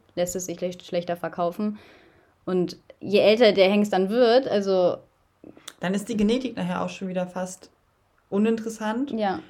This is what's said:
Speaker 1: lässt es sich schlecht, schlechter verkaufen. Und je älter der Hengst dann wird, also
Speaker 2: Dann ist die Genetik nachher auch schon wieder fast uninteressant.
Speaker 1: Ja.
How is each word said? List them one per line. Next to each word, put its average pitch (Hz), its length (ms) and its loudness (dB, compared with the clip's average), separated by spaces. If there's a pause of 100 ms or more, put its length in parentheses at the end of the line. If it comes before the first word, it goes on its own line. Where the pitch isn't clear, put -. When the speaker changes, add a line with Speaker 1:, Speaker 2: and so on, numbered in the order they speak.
(160)
Speaker 1:
lässt 175 200 -4
es 180 120 -6
sich 170 100 -8
schlecht, 180 280 -8
schlechter 175 300 -4
verkaufen. 175 600 -4 (680)
Und 180 320 -2 (240)
je 196 180 2
älter 214 320 6
der 185 180 6
Hengst 208 240 2
dann 190 160 2
wird, 247 380 4
also 190 500 2 (840)
Speaker 2:
Dann 175 120 -4
ist 202 160 -6
die 226 80 -4
Genetik 233 380 0
nachher 180 260 -4
auch 180 80 -4
schon 190 200 -10
wieder 180 180 -4
fast 180 420 -10 (600)
uninteressant. 220 840 -2
Speaker 1:
Ja. 208 280 -2 (100)